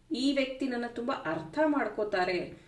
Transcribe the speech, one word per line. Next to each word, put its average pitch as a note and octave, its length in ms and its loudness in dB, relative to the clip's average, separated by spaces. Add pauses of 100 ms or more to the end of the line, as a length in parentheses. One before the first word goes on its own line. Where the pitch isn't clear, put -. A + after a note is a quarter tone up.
(120)
ಈ C4+ 220 2
ವ್ಯಕ್ತಿ C4+ 340 0
ನನ್ನ A#3+ 200 -2
ತುಂಬ A#3+ 240 -4
ಅರ್ಥ D#3+ 540 -4
ಮಾಡ್ಕೋತಾರೆ G#3 1040 0